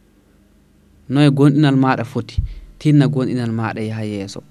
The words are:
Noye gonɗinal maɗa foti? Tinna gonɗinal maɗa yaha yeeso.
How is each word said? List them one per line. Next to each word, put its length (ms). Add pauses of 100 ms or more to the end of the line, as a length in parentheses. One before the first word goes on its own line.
(1080)
Noye 220
gonɗinal 460
maɗa 280
foti? 320 (400)
Tinna 320
gonɗinal 440
maɗa 300
yaha 220
yeeso. 360 (100)